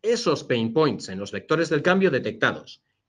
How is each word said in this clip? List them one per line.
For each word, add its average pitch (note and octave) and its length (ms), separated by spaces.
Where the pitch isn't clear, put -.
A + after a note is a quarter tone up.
esos G#3 420
pain A2+ 300
points C#3+ 360
en F#2+ 100
los G2+ 120
vectores D#3+ 380
del D#3 140
cambio F#3 260
detectados, - 720